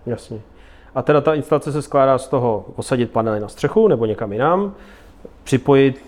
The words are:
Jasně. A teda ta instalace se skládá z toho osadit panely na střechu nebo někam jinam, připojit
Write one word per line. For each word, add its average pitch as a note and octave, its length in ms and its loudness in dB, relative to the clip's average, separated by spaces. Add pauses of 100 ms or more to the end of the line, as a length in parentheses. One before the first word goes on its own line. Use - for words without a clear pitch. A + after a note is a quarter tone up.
Jasně. A2+ 320 -10 (560)
A C3 80 -4
teda D3+ 180 4
ta D#3 140 0
instalace D3 380 -2
se D3 100 -4
skládá C3+ 360 2
z B2 100 -10
toho A#2+ 360 -2 (120)
osadit A#2+ 340 -2
panely A2 300 -2
na G#2 80 -10
střechu G#3+ 400 0
nebo A#2 180 2
někam G#2+ 260 -6
jinam, F3 400 -2 (720)
připojit C3+ 640 2